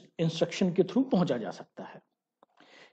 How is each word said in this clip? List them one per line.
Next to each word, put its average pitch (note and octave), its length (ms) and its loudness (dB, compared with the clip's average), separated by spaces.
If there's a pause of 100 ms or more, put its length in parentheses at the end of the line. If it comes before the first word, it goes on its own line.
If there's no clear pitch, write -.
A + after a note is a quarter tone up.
(200)
instruction E3+ 540 0
के F3+ 100 4
through C4 280 0
पहुंचा D3 260 4
जा F#2+ 140 -6
सकता - 320 -16
है। - 180 -18 (920)